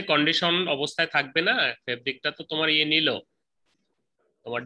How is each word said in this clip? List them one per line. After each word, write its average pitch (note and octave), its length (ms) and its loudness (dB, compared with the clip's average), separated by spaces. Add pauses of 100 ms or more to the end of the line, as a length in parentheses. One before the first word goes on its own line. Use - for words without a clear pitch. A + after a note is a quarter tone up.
(120)
condition D#3+ 440 2 (200)
অবস্থায় D3+ 400 -2
থাকবে C#3 340 0
না, B3 60 2 (300)
ফেব্রিকটা B2+ 520 -4
তো - 40 -16 (100)
তোমার D#3 240 0
ইয়ে D3+ 180 2
নিল, D#3 160 2 (1300)
তোমার A#2+ 220 -8